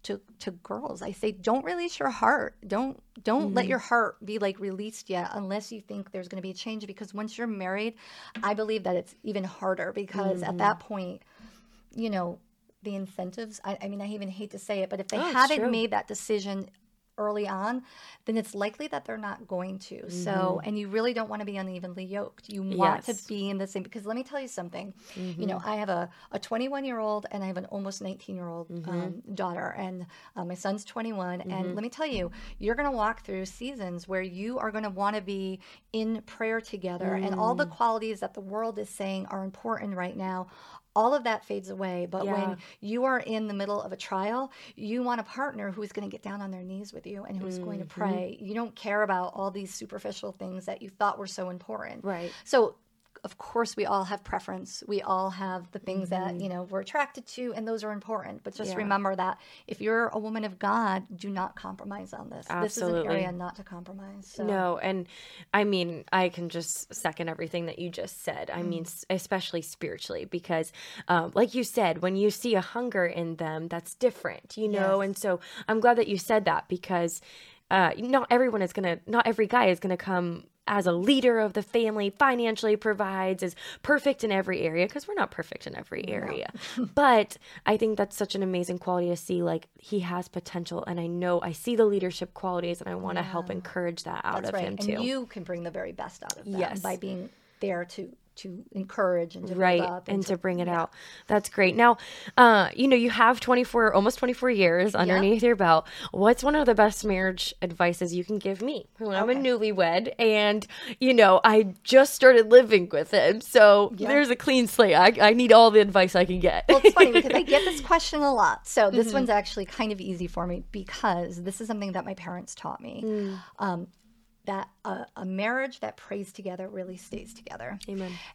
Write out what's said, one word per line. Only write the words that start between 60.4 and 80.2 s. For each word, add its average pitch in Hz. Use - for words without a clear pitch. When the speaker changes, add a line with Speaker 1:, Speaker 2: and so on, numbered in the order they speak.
Speaker 1:
of 190
God, 202
do 202
not 190
compromise 202
on -
this. -
This 208
is -
an 175
Speaker 2:
Absolutely. 165
Speaker 1:
area 180
not 180
to 196
compromise. 190
So. -
Speaker 2:
No, 185
and 190
I 208
mean, 175
I 185
can 175
just -
second 165
everything 170
that -
you 175
just -
said. -
I 175
mean, 170
Speaker 1:
Mm. -
Speaker 2:
s-, -
especially 185
spiritually, -
because, 170
um, 170
like 226
you 247
said, 175
when 185
you 202
see 226
a 185
hunger 220
in 170
them, 160
that's 170
different, -
you 214
know? 196
Speaker 1:
Yes. 196
Speaker 2:
And 196
so 180
I'm 220
glad 240
that 226
you 202
said 214
that -
because, 175
uh, 185
not 254
everyone 240
is -
gonna, 180
not 233
every 220
guy 240
is 180
gonna 185
come 175